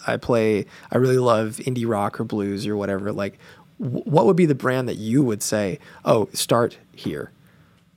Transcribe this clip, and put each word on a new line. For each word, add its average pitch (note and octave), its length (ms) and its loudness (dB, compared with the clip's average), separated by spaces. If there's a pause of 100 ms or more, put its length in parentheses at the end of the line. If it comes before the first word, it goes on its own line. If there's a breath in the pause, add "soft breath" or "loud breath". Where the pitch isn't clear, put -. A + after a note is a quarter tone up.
I A#2 80 0
play, A2 500 2 (280 loud breath)
I A#2 40 2
really B2+ 200 4
love A2 480 2
indie B2 200 -2
rock G#2 360 -2
or - 20 -2
blues G2+ 420 -4
or G#2 120 -4
whatever." G2 340 -4
Like, G2+ 260 -6 (420 loud breath)
wh-, C3+ 280 -6
what D#3+ 200 4
would F#3 100 4
be F3+ 80 6
the D3 100 2
brand B2+ 320 -2
that E2+ 80 -4
you A2 280 0
would G#2+ 200 -2
say, G#2 340 -2 (280 loud breath)
"Oh, A#2 280 2
start - 440 0 (180)
here"? D2 360 -8 (640 soft breath)